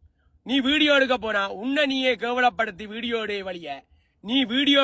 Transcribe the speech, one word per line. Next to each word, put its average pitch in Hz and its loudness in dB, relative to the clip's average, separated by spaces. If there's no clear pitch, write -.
நீ 247 -2
வீடியோ 294 4
எடுக்க 262 4
போனா 208 -2
உன்னை 269 -2
நீயே 262 0
கேவலப்படுத்தி 226 -2
வீடியோ 233 -6
எடுக்க 202 -6
வழிய, 180 -10
நீ 226 -2
வீடியோ 277 2